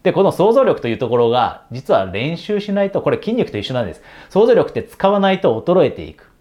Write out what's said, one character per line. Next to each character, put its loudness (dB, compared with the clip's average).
で、 0
こ 2
の 2
想 2
像 4
力 0
と -6
い -2
う -4
と -4
こ 0
ろ 2
が、 -2
実 -4
は 2
練 -6
習 -4
し -8
な 0
い -4
と、 -4
こ -2
れ 0
筋 -6
肉 -2
と -8
一 -6
緒 -8
な -2
ん -2
で -8
す。 -20
想 4
像 4
力 2
っ -16
て -4
使 -2
わ 2
な 2
い -2
と 0
衰 2
え 2
て -14
い -16
く。 -20